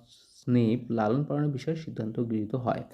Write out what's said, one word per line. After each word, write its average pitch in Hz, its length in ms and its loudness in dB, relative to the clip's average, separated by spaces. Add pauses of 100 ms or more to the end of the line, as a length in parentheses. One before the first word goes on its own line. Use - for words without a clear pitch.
(400)
স্নেহ, 120 520 2
লালন 117 320 2
পালনের 147 260 0
বিষয়ে 151 260 -4
সিদ্ধান্ত 117 440 -6
গৃহীত 113 340 -2
হয়। 120 400 -2